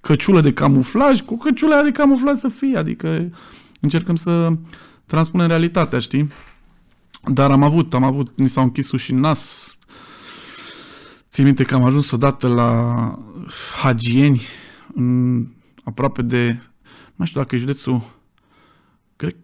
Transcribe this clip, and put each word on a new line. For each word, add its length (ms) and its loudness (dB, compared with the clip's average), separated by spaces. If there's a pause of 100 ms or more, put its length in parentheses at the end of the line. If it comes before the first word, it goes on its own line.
căciulă 400 4
de 120 4
camuflaj, 680 2
cu 160 -8
căciula 380 2
aia 80 4
de 80 2
camuflaj 460 2
să 100 -6
fie, 300 -2
adică 520 -4 (500)
încercăm 360 0
să 340 0 (560)
transpunem 420 0
realitatea, 520 0
știi?” 320 -2 (1000)
Dar 180 4
am 120 6
avut, 300 2
am 100 2
avut, 340 -2
ni 120 2
s-au 140 0
închis 280 -2
ușii 220 -4
în 60 0
nas. 560 -2 (1500)
Țin 160 2
minte 180 4
că 120 -2
am 80 4
ajuns 280 2
odată 360 -2
la 220 2 (1120)
Hagieni, 600 2 (520)
în, 540 0 (360)
aproape 380 -4
de, 380 -2 (560)
nu 100 -4
știu 160 -6
dacă 140 -6
e 40 0
județul, 420 -4 (1120)
cred, 280 -8